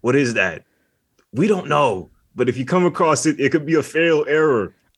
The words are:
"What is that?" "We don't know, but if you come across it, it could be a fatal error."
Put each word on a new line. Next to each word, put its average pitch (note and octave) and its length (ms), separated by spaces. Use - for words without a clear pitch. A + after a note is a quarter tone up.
"What B2 160
is B2+ 180
that?" F#2+ 300
"We D#3+ 160
don't F3+ 200
know, B2+ 400
but B2 120
if A#2+ 80
you C3 80
come F3+ 220
across D#3+ 400
it, D3 140
it C#3 100
could D3+ 160
be D#3+ 80
a D3+ 80
fatal D#3+ 460
error." C#3+ 440